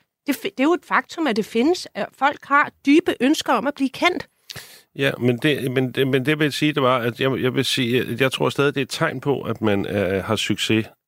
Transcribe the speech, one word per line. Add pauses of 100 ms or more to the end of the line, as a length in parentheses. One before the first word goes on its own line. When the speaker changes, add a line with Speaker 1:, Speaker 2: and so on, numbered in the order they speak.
(280)
Speaker 1:
det
fi-,
det
er
jo
et
faktum,
at
det
findes,
at (100)
folk
har (140)
dybe
ønsker
om
at
blive
kendt. (680)
Speaker 2:
Ja,
men
det,
men
det,
men
det
vil
sige,
det
var,
at
jeg,
jeg
vil
sige,
at
jeg
tror
stadig,
det
er
et
tegn
på,
at
man,
øh,
har
succes. (220)